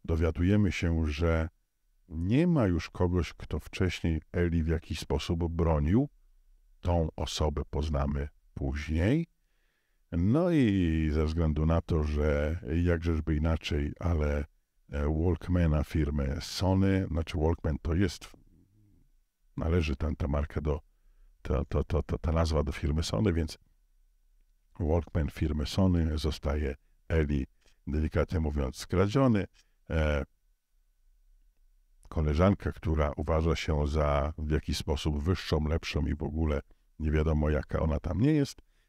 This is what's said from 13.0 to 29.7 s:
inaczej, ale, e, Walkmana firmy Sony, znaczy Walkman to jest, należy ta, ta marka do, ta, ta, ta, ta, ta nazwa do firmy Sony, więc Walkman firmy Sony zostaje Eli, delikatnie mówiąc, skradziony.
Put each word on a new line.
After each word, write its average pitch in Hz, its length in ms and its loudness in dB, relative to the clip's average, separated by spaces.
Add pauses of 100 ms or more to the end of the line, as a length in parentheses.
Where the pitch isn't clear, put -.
inaczej, 78 640 0
ale, 73 440 0 (480)
e, 76 320 0
Walkmana 85 600 2
firmy 71 560 -2
Sony, 95 680 0
znaczy 80 280 -4
Walkman 78 440 0
to 80 120 -2
jest, - 380 -2 (1200)
należy 78 400 2
ta, 76 220 -2
ta 78 100 -2
marka 73 320 -2
do, 73 200 -2 (640)
ta, 71 220 0
ta, 73 200 -2
ta, 76 180 0
ta, - 160 -4
ta 76 140 -2
nazwa 78 300 2
do 71 100 -2
firmy 76 300 -2
Sony, 107 300 0
więc 80 260 -2 (1200)
Walkman 78 500 0
firmy 76 360 -2
Sony 85 520 2
zostaje 73 560 -2 (360)
Eli, 73 360 2 (400)
delikatnie 78 540 -2
mówiąc, 73 360 -2
skradziony. 104 680 2 (440)